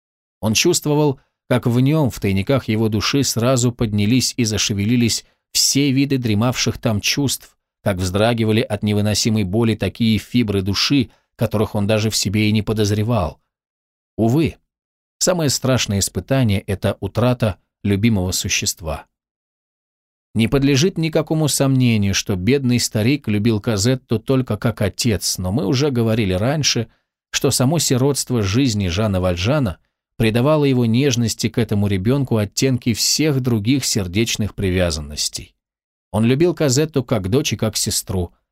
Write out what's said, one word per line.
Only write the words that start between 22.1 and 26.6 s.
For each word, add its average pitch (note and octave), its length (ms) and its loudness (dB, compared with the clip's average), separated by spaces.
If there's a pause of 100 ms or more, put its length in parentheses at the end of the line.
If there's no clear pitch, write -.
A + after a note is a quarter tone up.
что - 220 -2
бедный A#2+ 440 2
старик A#2 480 -2
любил G#2 320 0
Казетту A2+ 600 -2
только C3 380 -2
как A2+ 240 -4
отец, G2+ 580 -2
но F#2 120 -4
мы D3 140 -2
уже D3 240 0
говорили A2+ 440 0
раньше, A#2+ 540 -2 (440)